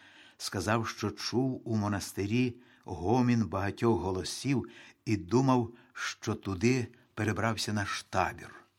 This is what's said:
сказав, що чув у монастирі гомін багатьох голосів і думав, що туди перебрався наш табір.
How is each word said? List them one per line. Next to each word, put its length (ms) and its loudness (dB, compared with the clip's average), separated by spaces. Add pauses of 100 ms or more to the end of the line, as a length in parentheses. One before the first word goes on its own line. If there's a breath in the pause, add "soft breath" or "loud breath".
(360 loud breath)
сказав, 520 -2
що 220 -4
чув 540 -2
у 120 0
монастирі 800 0 (280 loud breath)
гомін 600 2
багатьох 540 2
голосів 640 -2 (380 loud breath)
і 120 0
думав, 580 2 (180 loud breath)
що 420 -6
туди 540 0 (260 soft breath)
перебрався 580 0
наш 300 -2
табір. 520 -2 (240)